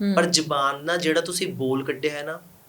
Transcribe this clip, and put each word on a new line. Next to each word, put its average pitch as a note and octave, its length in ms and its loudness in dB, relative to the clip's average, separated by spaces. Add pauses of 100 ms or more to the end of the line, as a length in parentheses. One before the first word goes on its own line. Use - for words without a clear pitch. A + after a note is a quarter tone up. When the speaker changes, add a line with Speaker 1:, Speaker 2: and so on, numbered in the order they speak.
Speaker 1:
ਹੂੰ। G3+ 120 2
Speaker 2:
ਪਰ F3 120 6
ਜ਼ੁਬਾਨ D3 580 0
ਨਾਲ F3 140 0
ਜਿਹੜਾ D#3+ 220 2
ਤੁਸੀਂ F3 320 -2
ਬੋਲ C3 320 0
ਕੱਢਿਆ C#3+ 280 -2
ਹੈ D3 100 -8
ਨਾ, D#3+ 180 -10 (280)